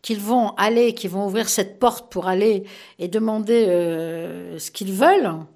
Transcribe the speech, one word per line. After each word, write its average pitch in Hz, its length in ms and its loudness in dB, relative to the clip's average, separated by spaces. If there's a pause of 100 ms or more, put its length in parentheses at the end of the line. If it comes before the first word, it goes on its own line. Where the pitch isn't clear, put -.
qu'ils 214 180 -6
vont 220 360 0
aller, 226 400 4
qu'ils 180 160 -8
vont 196 160 -4
ouvrir 214 200 -2
cette - 300 -2
porte - 340 0
pour 180 160 -4
aller 196 360 2 (340)
et 175 100 -6
demander, 214 600 0
euh, 170 880 -4
ce - 140 -12
qu'ils 190 220 -8
veulent 277 380 4 (240)